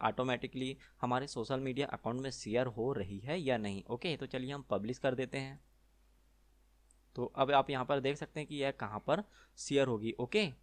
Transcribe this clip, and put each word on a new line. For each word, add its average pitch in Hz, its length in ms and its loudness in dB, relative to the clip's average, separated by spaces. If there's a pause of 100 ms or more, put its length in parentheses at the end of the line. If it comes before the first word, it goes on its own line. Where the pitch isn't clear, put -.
ऑटोमेटिकली 127 720 0 (260)
हमारे 127 260 0
सोशल 131 320 -2
मीडिया 135 280 -2
अकाउंट 120 340 -4
में 135 100 -6
शेयर 120 360 0
हो 120 260 0
रही 98 260 -4
है 147 200 -2
या 131 180 4
नहीं, 101 280 -2
ओके। 139 320 -2
तो 135 80 -6
चलिए 131 260 -6
हम 143 100 -6
पब्लिश 107 360 -2
कर 131 180 2
देते 127 220 -2
हैं। 135 220 -8 (1600)
तो 123 100 -2 (100)
अब 135 160 4
आप 135 180 6
यहाँ 127 160 0
पर 139 140 2
देख 135 180 2
सकते - 220 -8
हैं 151 100 -6
कि 151 60 -6
यह 139 160 0
कहाँ 107 280 -6
पर 165 240 2 (340)
शेयर 139 300 4
होगी, 113 240 0
ओके। 190 360 0 (160)